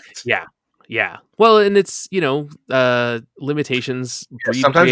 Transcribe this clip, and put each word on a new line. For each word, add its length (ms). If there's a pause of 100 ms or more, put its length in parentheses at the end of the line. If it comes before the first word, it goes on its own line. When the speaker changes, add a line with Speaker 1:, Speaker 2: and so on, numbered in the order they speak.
(240)
Speaker 1:
Yeah, 220 (420)
yeah. 300 (200)
Well, 200
and 180
it's, 360
you 80
know, 280 (220)
uh, 500 (180)
limitations 920
Speaker 2:
Yeah, 60 (100)
Speaker 1:
breed 160
Speaker 2:
sometimes 300